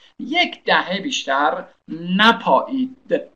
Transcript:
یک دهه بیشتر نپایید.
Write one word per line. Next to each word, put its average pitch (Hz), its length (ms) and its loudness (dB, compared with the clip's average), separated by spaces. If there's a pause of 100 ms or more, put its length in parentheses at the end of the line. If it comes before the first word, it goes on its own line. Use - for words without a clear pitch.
(200)
یک 320 440 -2
دهه 170 380 0
بیشتر 139 640 -2 (520)
نپایید. 160 1040 2 (140)